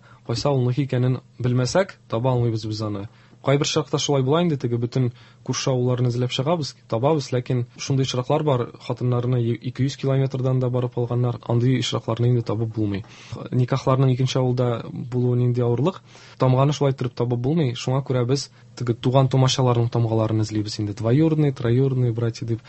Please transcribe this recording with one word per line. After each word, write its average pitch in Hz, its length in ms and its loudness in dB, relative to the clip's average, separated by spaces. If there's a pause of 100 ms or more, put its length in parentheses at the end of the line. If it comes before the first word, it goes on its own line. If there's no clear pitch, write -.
(280)
кайсы 117 220 -2
авылныкы 127 340 2
икәнен 127 380 0 (180)
белмәсәк, 127 560 0 (140)
таба 127 240 0
алмыйбыз 117 340 0
без 107 140 -6
аны. 104 260 -6 (400)
Кайбер 143 200 4
чакта 156 300 -2
шулай 135 260 0
була 147 200 2
инде, 160 140 0
теге 120 180 -2
бөтен 120 360 -2 (360)
күрше 131 240 -2
авылларны 123 400 0
эзләп 123 240 -2
чыгабыз, 147 380 -2 (180)
табабыз, 139 400 0
ләкин 127 320 -2 (160)
шундый 135 240 0
очраклар 131 400 -2
бар, 127 220 0 (180)
хатыннарны 123 560 -2
ике 120 460 -2
йөз 139 160 -4
километрдан 135 580 0
да 127 100 0
барып 123 300 -2
алганнар, 120 480 -2
андый 120 320 2
очракларны 117 540 -2
инде 117 80 2
табып 110 340 -4
булмый. 104 300 -2 (460)
Никахларның 131 640 2
икенче 131 260 0
авылда 123 500 0
булуы 123 460 -2
нинди 123 260 0
авырлык, 120 380 0 (360)
тамганы 131 360 4
шулай 139 180 0
торып 123 240 -4
табып 120 240 -2
булмый, 139 320 0
шуңа 131 320 -2
күрә 127 240 0
без 135 220 -2 (260)
теге 120 180 -2
туган 131 380 4
тумачаларның 127 580 4
тамгаларын 110 540 2
эзлибез 107 380 -4
инде, 104 120 -4
двоюродный, 147 600 2
троюродный 127 580 2
братья 113 340 -4
дип, 113 240 -4